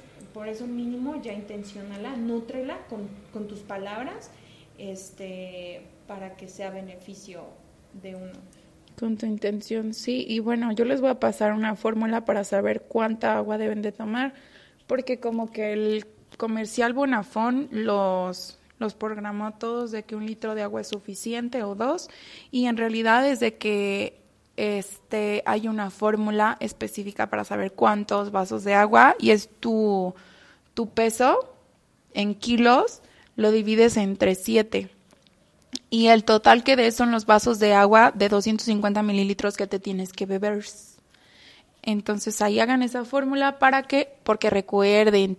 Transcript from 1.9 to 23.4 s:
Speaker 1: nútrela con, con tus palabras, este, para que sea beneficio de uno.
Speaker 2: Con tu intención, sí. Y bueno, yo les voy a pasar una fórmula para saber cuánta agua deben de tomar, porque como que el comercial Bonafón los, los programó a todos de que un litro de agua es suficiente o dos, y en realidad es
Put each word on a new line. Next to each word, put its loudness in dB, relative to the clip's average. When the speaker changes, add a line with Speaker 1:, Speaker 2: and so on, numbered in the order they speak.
Speaker 1:
nútrela -8
con, -12
con -12
tus -16
palabras, -12
este, -16
para -16
que -20
sea -14
beneficio -18
de -16
uno. -16
Speaker 2:
Con -4
tu -6
intención, -6
sí. -6
Y -4
bueno, -2
yo 0
les 0
voy 2
a -2
pasar 0
una -2
fórmula -2
para 0
saber -2
cuánta -2
agua -2
deben -4
de -6
tomar, -6
porque -4
como -6
que -4
el -2
comercial -2
Bonafón -2
los, -2
los -6
programó -8
a -12
todos -6
de -8
que -12
un -8
litro -8
de -6
agua -6
es -14
suficiente -8
o -6
dos, -4
y 0
en 0
realidad 2
es 0